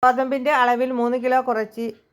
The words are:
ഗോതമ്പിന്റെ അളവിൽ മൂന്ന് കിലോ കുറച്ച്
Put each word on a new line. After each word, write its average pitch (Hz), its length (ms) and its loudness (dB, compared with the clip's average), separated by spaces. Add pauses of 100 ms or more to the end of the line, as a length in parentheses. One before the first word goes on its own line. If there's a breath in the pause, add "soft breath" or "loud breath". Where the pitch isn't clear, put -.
ഗോതമ്പിന്റെ 254 500 2
അളവിൽ 247 460 2
മൂന്ന് 240 240 0
കിലോ 254 180 2
കുറച്ച് 226 440 -4 (280)